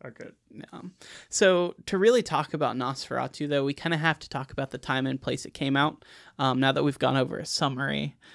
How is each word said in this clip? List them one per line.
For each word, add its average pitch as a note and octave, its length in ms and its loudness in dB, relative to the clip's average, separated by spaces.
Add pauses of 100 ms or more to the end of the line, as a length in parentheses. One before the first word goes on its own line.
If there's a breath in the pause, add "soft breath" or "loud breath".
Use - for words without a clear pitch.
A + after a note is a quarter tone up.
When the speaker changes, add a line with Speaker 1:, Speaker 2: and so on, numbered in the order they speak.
Speaker 1:
are B2 80 -14
good. - 240 -18 (160)
Speaker 2:
Yeah. - 300 -18 (480 loud breath)
So F3+ 460 4 (120)
to G3 120 0
really A3+ 240 6
talk D3+ 320 -2
about C3+ 220 0
Nosferatu, C3 720 -4
though, C#3+ 160 2
we C#3 100 0
kinda E3 220 -2
have D#3 240 0
to - 80 -18
talk C3+ 240 -8
about C3+ 180 -6
the B2+ 80 -10
time C3 280 -2
and C3 140 -4
place C3 260 -6
it - 80 -18
came C#3 220 -2
out. D3 280 0 (340 loud breath)
Um, C3 220 0
now C3+ 120 4
that C#3+ 120 2
we've C#3+ 140 0
gone C3 180 2
over C3 220 0
a - 80 -8
summary, C#3 680 -2 (180 loud breath)